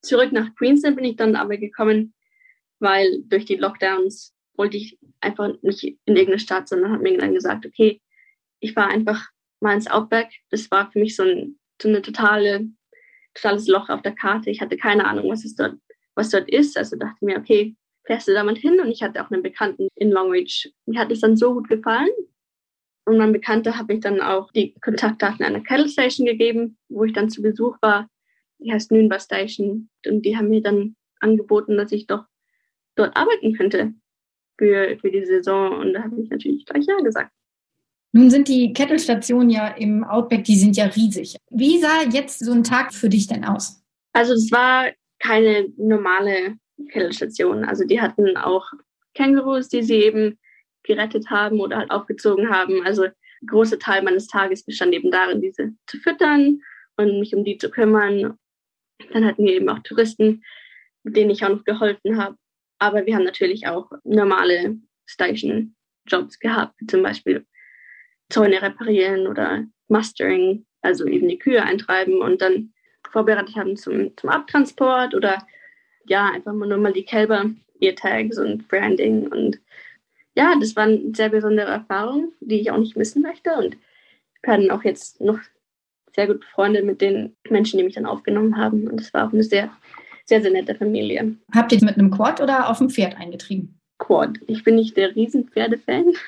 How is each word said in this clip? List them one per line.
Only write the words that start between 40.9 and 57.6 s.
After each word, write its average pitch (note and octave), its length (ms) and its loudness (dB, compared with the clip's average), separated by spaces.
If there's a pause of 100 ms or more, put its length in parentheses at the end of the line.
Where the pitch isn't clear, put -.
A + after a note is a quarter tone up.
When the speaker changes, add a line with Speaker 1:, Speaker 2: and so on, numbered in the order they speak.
Speaker 2:
Wie C#4 260 4
sah D#4+ 240 2 (100)
jetzt C#4 320 -4
so A#3 80 -2
ein A#3 120 4
Tag B3+ 320 0
für A3+ 140 0
dich G3 180 2
denn A3 180 -6
aus? - 400 -6 (260)
Speaker 1:
Also A#3 220 4
es A3 180 2
war B3+ 400 2 (280)
keine G#3+ 580 2
normale G3+ 800 0 (340)
Cattle-Station. F#3+ 720 -2
Also F#3+ 220 -2
die A3+ 160 2
hatten G3 360 0
auch F#3 280 -2 (480)
Kängurus, C4+ 560 2
die A#3+ 140 -2
sie A3 200 4
eben G#3+ 360 2 (440)
gerettet A3 460 -4
haben G#3 320 0
oder G3 160 -4
halt - 140 -6
aufgezogen G#3 580 -2
haben. F#3 340 0
Also G3 200 0
ein F#3+ 100 -2 (340)
großer A3 300 2
Teil G3 240 -2
meines F#3+ 240 0
Tages G3 400 -2
bestand F3+ 280 0
eben F3 180 0
darin, F#3 300 2
diese F#3+ 320 -6 (120)
zu - 140 -16
füttern D4 600 2 (380)
und G3+ 220 0
mich G#3+ 160 -4
um G3+ 100 -2
die G3+ 140 -6
zu A3 100 -6